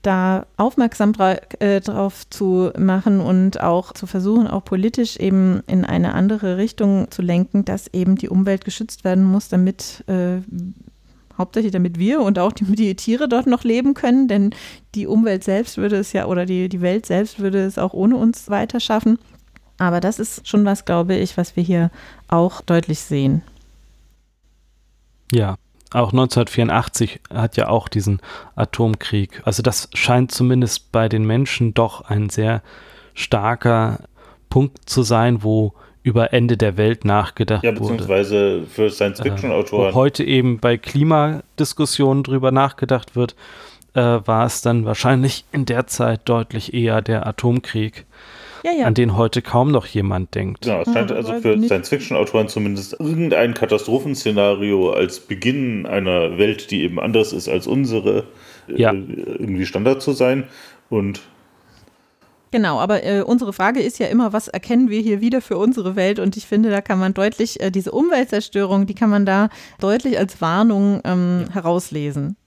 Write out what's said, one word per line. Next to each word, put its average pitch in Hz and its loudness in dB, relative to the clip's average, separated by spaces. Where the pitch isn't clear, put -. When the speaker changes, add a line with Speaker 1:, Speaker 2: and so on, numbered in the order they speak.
Speaker 1:
da 190 0
aufmerksam 226 2
dra-, 190 2
äh, 202 2
drauf 196 -4
zu 185 0
machen 190 2
und 185 2
auch 175 0
zu - -12
versuchen, 208 0
auch - -6
politisch 226 -2
eben 190 2
in 185 2
eine 175 0
andere 196 0
Richtung 196 0
zu - -8
lenken, 180 0
dass 190 -6
eben 185 2
die - -6
Umwelt 190 0
geschützt - -10
werden 185 2
muss, 190 2
damit, - -2
äh, 180 -2
hauptsächlich 202 -2
damit 180 0
wir 240 2
und 202 2
auch 185 2
die, 208 -4
die 202 0
Tiere 247 -2
dort 247 2
noch 240 0
leben 254 2
können, 262 2
denn 202 2
die 202 -4
Umwelt 214 2
selbst 202 -2
würde 208 0
es 196 -2
ja, - -2
oder 180 0
die, 185 -2
die 185 -4
Welt 185 0
selbst 202 -2
würde 196 0
es 196 -4
auch - -2
ohne 226 2
uns 233 0
weiter 220 -2
schaffen. 220 2
Aber 175 2
das 196 -2
ist - -8
schon 208 4
was, 202 0
glaube 175 0
ich, 190 -2
was - -4
wir 175 0
hier 170 2
auch 170 2
deutlich 170 0
sehen. 139 0
Speaker 2:
Ja. 101 2
Auch 117 0
neunzehnhundertvierundachtzig 123 0
hat 113 -4
ja - 0
auch 110 0
diesen 101 -2
Atomkrieg. 110 -2
Also 107 -2
das - -2
scheint 127 2
zumindest 127 0
bei 113 2
den 110 0
Menschen 117 0
doch 113 0
ein 104 -2
sehr 110 -2
starker 113 0
Punkt - 0
zu 131 2
sein, 117 2
wo 110 2
über 117 0
Ende 120 2
der 101 0
Welt 107 0
nachgedacht 104 0
Speaker 3:
Ja, 117 2
Speaker 2:
wurde. 104 -6
Speaker 3:
beziehungsweise 101 0
für 107 0
Science-Fiction-Autoren. 101 -2
Speaker 2:
Äh, 95 -4
wo - -4
heute 139 2
eben 127 2
bei 120 0
Klimadiskussionen 147 0
drüber 131 0
nachgedacht 131 0
wird, 123 -2
äh, 131 2
war 117 2
es - -6
dann 117 2
wahrscheinlich 127 0
in 135 -2
der 123 0
Zeit 113 -2
deutlich 113 -2
eher 113 0
der 110 -2
Atomkrieg, 113 -4
Speaker 1:
Ja, 330 -2
ja. 311 0
Speaker 2:
an 110 2
den 120 2
heute 117 0
kaum 127 2
noch 123 2
jemand 95 -4
denkt. 98 -6
Speaker 3:
Genau, 101 0
es 233 -2
scheint 226 0
Speaker 1:
Ja, 226 -2
Speaker 3:
also 226 -4
Speaker 1:
aber 233 -6
Speaker 3:
für 220 4
Speaker 1:
nicht 220 2
Speaker 3:
Science-Fiction-Autoren 107 0
zumindest 101 -4
irgendein 151 0
Katastrophenszenario 104 0
als - -2
Beginn 117 -4
einer 90 0
Welt, 104 0
die 95 -2
eben 85 -2
anders 110 0
ist 95 -8
als 90 -2
unsere, 110 0
äh, - -2
Speaker 2:
Ja. 110 4
Speaker 3:
irgendwie 95 -6
Standard 131 0
zu 143 -2
sein. 131 0
Und 98 -2
Speaker 1:
Genau, 180 0
aber, 196 0
äh, 202 0
unsere 233 0
Frage 226 0
ist 247 -2
ja 233 0
immer, 233 2
was 214 -4
erkennen 240 0
wir 214 -2
hier 208 0
wieder 240 2
für 185 -6
unsere 202 0
Welt? 202 0
Und 190 -2
ich - -14
finde, 220 2
da 202 0
kann 190 -2
man 190 0
deutlich, 220 -2
äh, 190 -2
diese 185 -4
Umweltzerstörung, 208 0
die 202 -8
kann 220 0
man 202 2
da 196 2
deutlich 226 0
als - -4
Warnung, 202 2
ähm, 180 0
Speaker 2:
Ja. 180 -14
Speaker 1:
herauslesen. 156 -4